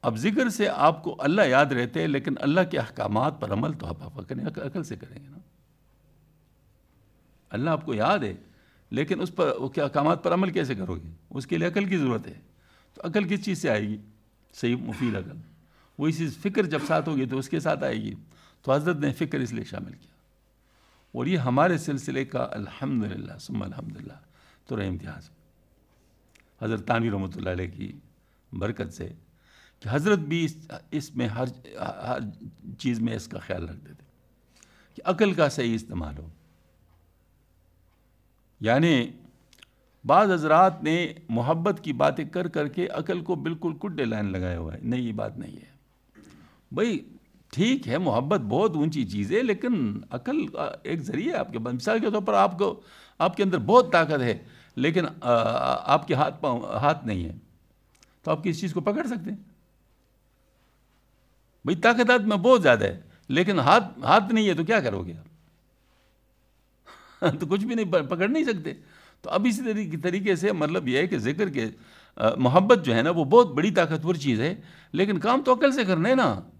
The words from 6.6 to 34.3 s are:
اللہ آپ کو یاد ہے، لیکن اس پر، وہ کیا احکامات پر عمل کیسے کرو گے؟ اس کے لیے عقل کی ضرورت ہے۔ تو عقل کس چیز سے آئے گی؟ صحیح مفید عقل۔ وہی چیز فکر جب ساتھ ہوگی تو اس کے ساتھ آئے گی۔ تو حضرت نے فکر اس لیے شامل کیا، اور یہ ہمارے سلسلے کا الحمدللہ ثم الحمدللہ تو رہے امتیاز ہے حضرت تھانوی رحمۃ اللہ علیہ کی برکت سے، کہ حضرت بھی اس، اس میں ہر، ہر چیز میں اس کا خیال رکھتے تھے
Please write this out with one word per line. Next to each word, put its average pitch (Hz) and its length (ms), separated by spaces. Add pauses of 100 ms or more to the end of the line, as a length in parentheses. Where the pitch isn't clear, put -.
اللہ 131 200
آپ 156 140
کو 139 100
یاد 143 240
ہے، 101 160 (560)
لیکن 156 300
اس 175 140
پر، 156 240
وہ 131 100
کیا 147 160
احکامات 147 400
پر 175 100
عمل 185 160
کیسے 147 240
کرو 92 200
گے؟ 82 160 (200)
اس 135 160
کے 165 120
لیے 170 100
عقل 202 160
کی 185 120
ضرورت 127 300
ہے۔ - 140 (540)
تو - 100
عقل 175 240
کس 202 160
چیز 190 180
سے 143 80
آئے 107 100
گی؟ 107 160 (560)
صحیح 120 240
مفید 117 380
عقل۔ 87 220 (600)
وہی 156 140
چیز 160 260
فکر 202 280
جب 151 200
ساتھ 160 220
ہوگی 135 180
تو 131 120
اس 131 100
کے 160 120
ساتھ 156 240
آئے 123 120
گی۔ 107 180 (480)
تو 131 100
حضرت 151 240
نے 143 160
فکر 151 280
اس 120 120
لیے 113 120
شامل - 280
کیا، - 220 (1000)
اور 123 140
یہ 175 120
ہمارے 143 400
سلسلے 135 460
کا 123 260
الحمدللہ 107 920
ثم - 220
الحمدللہ - 500 (540)
تو 127 100
رہے 98 120
امتیاز - 420
ہے - 40 (1300)
حضرت 110 240
تھانوی 117 240
رحمۃ 98 240
اللہ - 160
علیہ 90 180
کی 95 240 (600)
برکت 101 400
سے، - 160 (720)
کہ - 120
حضرت 175 260
بھی 160 260
اس، 160 120 (340)
اس 147 260
میں 120 120
ہر، 117 160 (360)
ہر 123 380 (600)
چیز 120 220
میں 113 160
اس - 120
کا - 100
خیال 90 300
رکھتے - 260
تھے - 100 (880)